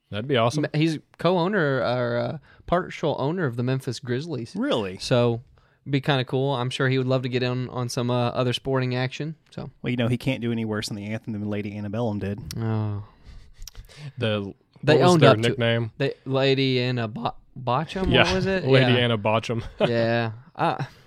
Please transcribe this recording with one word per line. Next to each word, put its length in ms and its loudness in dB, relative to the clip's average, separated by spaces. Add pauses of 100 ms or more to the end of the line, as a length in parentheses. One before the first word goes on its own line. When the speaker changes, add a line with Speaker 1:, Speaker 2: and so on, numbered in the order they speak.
(120)
Speaker 1:
That'd 180 -6
be 80 2
awesome. 260 2
Speaker 2:
Ma-, 160 -2
he's 220 2 (180)
co-owner 600 2
or, 380 0
uh, 220 -4 (280)
partial 520 -2
owner 280 -2
of 100 -4
the 80 -2
Memphis 340 -2
Grizzlies. 560 -6
Speaker 3:
Really? 440 -2
Speaker 2:
So 440 2 (480)
be 100 2
kinda 240 0
cool. 300 0
I'm 160 -2
sure 180 0
he 100 2
would 100 0
love 140 2
to 60 -6
get 140 -2
in 280 -2
on 180 -4
some, 220 -2
uh, 180 2
other 240 0
sporting 420 -2
action. 400 -4 (160)
So 200 -12 (120)
Speaker 3:
Well, 80 -2
you 60 0
know, 100 2
he 100 2
can't 240 -4
do 120 -2
any 120 -2
worse 220 -4
than 100 -8
the 100 -8
anthem 260 -6
than 180 -4
Lady 260 -4
Antebellum 440 -4
did. 180 -4 (180)
Speaker 2:
Oh. 460 -2 (1120)
Speaker 1:
The, 380 -2 (300)
Speaker 2:
They 100 6
Speaker 1:
what 80 6
was 80 8
Speaker 2:
owned 120 6
Speaker 1:
their 80 10
Speaker 2:
up 80 8
to 20 -2
it. 80 2
Speaker 1:
nickname? 500 2
Speaker 2:
They, 160 0 (100)
Lady 560 2
Anna 280 0
Bo-, 260 -6 (220)
Botchum? 560 -2
Speaker 1:
Yeah, 100 8
Speaker 2:
What 120 4
was 120 0
it? 200 0
Speaker 1:
Lady 260 6
Speaker 2:
Yeah. 60 4
Speaker 1:
Anna 200 2
Botchum. 540 0
<laughs> 80 -8
Speaker 2:
Yeah. 520 0 (220)
Uh, 300 -2 (220)